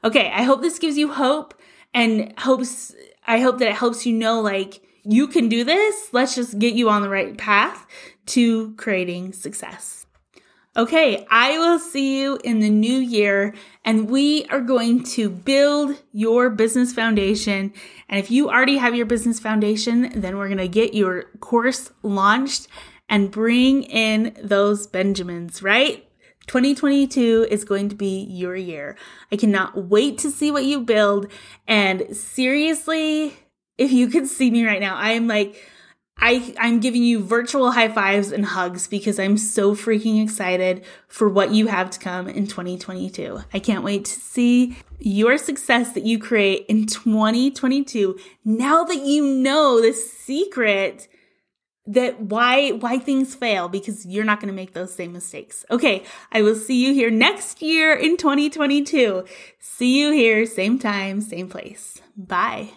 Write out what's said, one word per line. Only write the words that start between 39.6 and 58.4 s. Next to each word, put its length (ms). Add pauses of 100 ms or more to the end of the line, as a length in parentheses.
freaking 500
excited 600 (240)
for 200
what 240
you 160
have 240
to 80
come 280
in 180
twenty 320
twenty-two. 600 (140)
I 60
can't 240
wait 220
to 140
see 580 (220)
your 380
success 560
that 120
you 140
create 480
in 200
twenty 640
twenty-two. 680 (240)
Now 400
that 140
you 280
know 560
the 120
secret 1120 (800)
that 360
why, 480
why 280
things 380
fail, 320
because 380
you're 180
not 160
gonna 140
make 200
those 200
same 180
mistakes. 580
Okay, 340 (280)
I 120
will 120
see 260
you 120
here 180
next 500
year 300
in 260
twenty 340